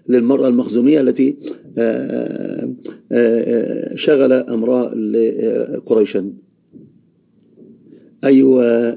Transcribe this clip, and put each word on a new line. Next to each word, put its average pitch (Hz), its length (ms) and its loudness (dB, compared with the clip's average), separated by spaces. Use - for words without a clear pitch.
للمرأة 127 400 2
المخزومية 123 520 2
التي، 131 360 0
آه، 120 920 -4
آه، 117 800 0
آه، - 40 -10
شغل 135 360 2
أمرها 123 600 0
لقريشا؟ 110 1400 -2
أيوة، 127 720 4